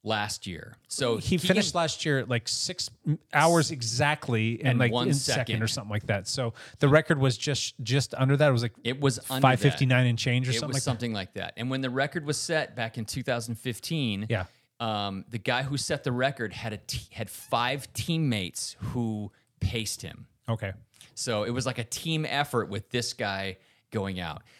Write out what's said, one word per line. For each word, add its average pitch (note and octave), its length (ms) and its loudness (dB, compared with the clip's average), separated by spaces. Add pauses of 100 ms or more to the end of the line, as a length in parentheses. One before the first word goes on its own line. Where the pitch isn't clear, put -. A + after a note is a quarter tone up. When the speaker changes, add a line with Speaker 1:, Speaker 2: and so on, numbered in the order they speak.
Speaker 1:
last G#2+ 440 -2
year. - 300 -12 (100)
So A#2 300 0
Speaker 2:
He F3+ 200 0
Speaker 1:
Keegan - 100 -2
Speaker 2:
finished F#3+ 280 4
last E3+ 300 0
year C#3+ 140 4
at, A#2 80 -4
like, A#2+ 220 0
six - 400 -4 (180)
m-, D3+ 120 2 (140)
hours D#3+ 380 6
exactly A#2+ 880 0
and, C3 100 0
Speaker 1:
And B2 100 2
Speaker 2:
like, A#2+ 120 4
Speaker 1:
one B2 160 0
Speaker 2:
in D3 60 4
second C3+ 220 0 (120)
Speaker 1:
second. A2 140 0
Speaker 2:
or A2+ 60 0
something G#2+ 240 -4
like G#2 160 -2
that. G2+ 200 0
So B2 280 -2 (240)
the C#3+ 100 6
record D3+ 300 6
was C3 180 4
just, - 460 -2
just B2+ 320 0
under C3+ 200 4
that. D3 140 6
It - 20 6
was, A#2+ 120 4
like, A2+ 100 -4 (100)
Speaker 1:
It C3 160 -2
was C3+ 200 2
under - 160 -4
that. C3+ 60 2
Speaker 2:
five C3 200 6
fifty-nine B2+ 460 4
and A#2+ 100 2
change B2+ 300 0
or B2+ 40 0
Speaker 1:
It A#2 40 2
Speaker 2:
something D3 140 -2
Speaker 1:
was B2+ 60 -2
Speaker 2:
like C3+ 40 2
that. - 40 -2
Speaker 1:
something A#2+ 300 -2
like G2 220 -4
that. F#2 200 -6
And A#2+ 140 -4
when C3 120 0
the C3 100 -2
record C#3 340 -2
was D3 120 0
set D#3 380 -2
back A#2 220 -4
in A2 80 -4
two C3 180 -6
thousand A#2+ 320 -2
fifteen, A2+ 720 -2
Speaker 2:
Yeah. F#2+ 160 0 (340)
Speaker 1:
um, G#2 500 -4
the A2+ 80 -8
guy B2 260 0
who C#3 120 -4
set C#3+ 300 -4
the B2+ 80 0
record B2 400 -2
had A2+ 180 -8
a G#2 60 -8
t-, - 340 -10
had - 180 -8
five B2 640 -2
teammates C3 840 -2
who A2 540 -4 (260)
paced G#2+ 420 -2
him. - 260 -14 (200)
Speaker 2:
Okay. G#2+ 240 -4 (420)
Speaker 1:
So G#2+ 300 -2
it A#2 80 -2
was B2 140 -2
like B2+ 120 -2
a A#2 60 -6
team D#3 440 -4
effort C3 420 -2
with G2+ 200 -6
this A#2+ 220 -2
guy G2 460 -4 (340)
going G2 300 -4
out. E2 220 -8 (160)